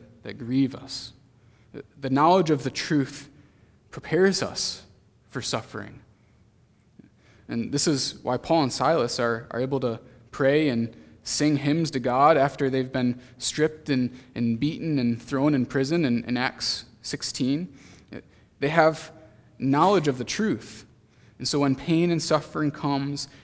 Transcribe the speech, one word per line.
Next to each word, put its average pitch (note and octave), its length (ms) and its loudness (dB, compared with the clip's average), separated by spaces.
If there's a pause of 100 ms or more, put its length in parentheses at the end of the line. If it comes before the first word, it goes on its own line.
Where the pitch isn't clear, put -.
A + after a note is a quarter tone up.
(220)
that G#2 160 -12
grieve B2+ 360 0
us. - 380 -14 (600)
The, - 100 -14 (160)
the C3+ 80 -6
knowledge D#3 400 4
of C#3+ 140 2
the C3 80 -4
truth - 580 -2 (600)
prepares F#3 520 0
us - 440 -6 (420)
for B2 140 -8
suffering. - 580 -8 (1500)
And A#2 260 -4
this C#3+ 140 0
is C#3+ 360 0
why B2 160 0
Paul D#3+ 240 2
and B2 100 0
Silas C3 480 0
are, A#2 300 -2
are A#2 100 -4
able C3+ 200 -2
to A#2 200 -2 (300)
pray C#3+ 400 4
and A#2 260 -2 (300)
sing D3 300 2
hymns D3 340 0
to C#3 80 -4
God C3 380 6
after C#3 320 2
they've C3 240 0
been B2 260 0 (200)
stripped D#3 500 -2
and, B2+ 260 0 (200)
and A#2 260 0
beaten D3+ 380 -2
and A#2 240 0
thrown D3 320 2
in B2+ 100 2
prison C#3 400 0
in, A#2+ 200 2
in B2 120 -2
Acts - 480 -4 (160)
sixteen. C#3+ 760 -4 (840)
They C#3 80 0
have D#3 420 2 (480)
knowledge D3+ 480 4
of C3 120 0
the B2 60 -8
truth. - 600 -4 (540)
And - 100 -8
so D3 120 0
when C#3 160 2
pain E3+ 340 2
and E3 120 0
suffering D3+ 480 0
comes, C#3+ 580 -4 (160)